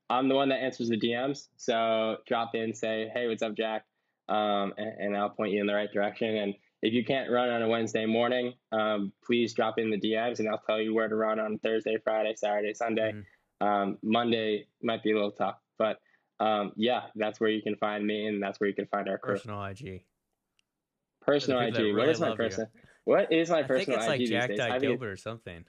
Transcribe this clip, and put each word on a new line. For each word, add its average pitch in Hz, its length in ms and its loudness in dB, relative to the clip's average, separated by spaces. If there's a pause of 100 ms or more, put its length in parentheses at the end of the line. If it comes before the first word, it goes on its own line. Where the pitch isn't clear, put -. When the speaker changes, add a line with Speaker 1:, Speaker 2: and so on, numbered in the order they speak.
(100)
Speaker 1:
I'm 127 180 2
the 131 60 4
one 139 160 4
that 135 60 2
answers 123 340 -2
the 113 80 2
D 117 180 2
Ms, 139 400 -4
so 110 600 2 (100)
drop 117 280 -2
in, 113 200 -2
say, 110 400 -2
"Hey, 120 140 0
what's 110 140 -2
up, 110 120 -2
Jack?" 110 320 -4 (420)
Um, 101 480 2
and, 107 220 -6
and 101 180 -2
I'll 104 140 0
point 104 220 -2
you 104 80 2
in 101 60 2
the 104 80 2
right 104 160 0
direction. 104 460 0
And 101 180 0 (280)
if 113 100 2
you 120 120 2
can't 135 260 -2
run 123 180 4
on 117 140 0
a 110 60 2
Wednesday 113 360 0
morning, 120 500 2 (180)
um, 107 400 0 (120)
please 120 300 2
drop 110 240 0
in 113 120 0
the 107 80 0
D 107 180 0
Ms 113 240 -2
and 107 100 0
I'll 101 160 -4
tell 110 160 0
you 110 100 0
where 110 160 2
to 107 80 -2
run 110 240 0
on 107 200 -4
Thursday, 110 440 0
Friday, 110 320 0
Saturday, 104 380 -2
Sunday. 110 380 0
Speaker 2:
Mm-hmm. - 540 -8
Speaker 1:
Um, 101 360 0
Monday 110 640 2 (160)
might 113 200 -2
be 107 100 2
a - 20 6
little 104 180 2
tough, 98 260 -4 (200)
but, - 200 0 (400)
um, 107 380 0
yeah, 113 260 2 (120)
that's 107 240 -2
where 110 120 2
you 107 100 0
can 104 160 -2
find 104 300 -2
me, 107 200 -2
and 104 160 -2
that's 98 160 -4
where 104 120 0
you 98 40 -4
can 101 120 -4
find 101 240 -4
our 101 80 -2
crew. 104 160 -4
Speaker 2:
Personal 104 240 -8
I 98 160 -8
G. 95 300 -12 (1160)
Speaker 1:
Personal 143 400 2
Speaker 2:
For 120 60 2
the 113 60 -2
people 117 40 -2
that 113 40 0
Speaker 1:
I 110 40 2
G. 104 80 2
What 101 80 2
Speaker 2:
really 139 120 4
Speaker 1:
is - 80 0
my 156 80 0
Speaker 2:
love 110 100 -4
you. 117 80 2
Speaker 1:
person-, 110 200 -4 (380)
what 160 280 4
is 165 180 2
my 170 60 4
Speaker 2:
I - 20 4
think 131 100 -2
Speaker 1:
personal 131 300 2
Speaker 2:
it's, 113 100 0
like, 151 60 2
Speaker 1:
I - 40 -2
G 123 60 0
these 117 60 0
Speaker 2:
Jack 120 180 0
Speaker 1:
days? 101 100 -2
Speaker 2:
dot 123 120 0
Speaker 1:
I - 80 0
think 131 40 0
Speaker 2:
Gilbert 123 280 -2
or 92 80 -10
something. 104 500 -12